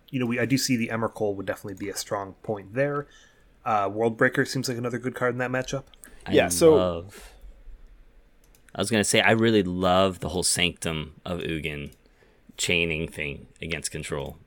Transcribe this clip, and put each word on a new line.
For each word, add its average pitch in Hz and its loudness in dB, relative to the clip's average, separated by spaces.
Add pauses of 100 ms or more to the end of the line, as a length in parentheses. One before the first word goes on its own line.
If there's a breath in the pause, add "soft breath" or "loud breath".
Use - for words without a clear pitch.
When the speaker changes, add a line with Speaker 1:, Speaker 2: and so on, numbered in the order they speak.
Speaker 1:
You 135 -4
know, 123 0
we, 120 0
I 117 2
do 131 2
see 131 0
the 113 -2
Emrakul 110 -2
would 95 -8
definitely 98 -6
be 98 -8
a 92 -8
strong 98 -6
point 101 -8
there. 143 -2 (600 soft breath)
Uh, 104 2
Worldbreaker 117 2
seems 131 -4
like 120 -4
another 120 -4
good 123 -6
card 123 -2
in 123 -4
that 127 -4
matchup. 131 -4 (420 loud breath)
Speaker 2:
I - -8
Speaker 3:
Yeah, 123 6
so 156 8
Speaker 2:
love, 90 -2 (1400)
I - -4
was 101 -2
gonna 107 4
say, 110 4
I 98 6
really 113 4
love 90 2
the 90 -6
whole 87 -2
Sanctum 80 -2 (120)
of 87 -6
Ugin 76 -6 (680 soft breath)
chaining 82 0
thing 71 -10 (140)
against 82 -6
control, 76 -8